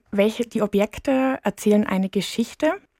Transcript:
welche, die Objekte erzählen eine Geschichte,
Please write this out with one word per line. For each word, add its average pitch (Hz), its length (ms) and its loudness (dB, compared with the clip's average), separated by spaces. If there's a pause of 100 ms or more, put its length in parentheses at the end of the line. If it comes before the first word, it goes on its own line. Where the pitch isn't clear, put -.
(100)
welche, 214 360 0
die - 140 -6
Objekte 262 840 0
erzählen 208 420 2
eine 190 260 -2
Geschichte, 240 640 -2 (260)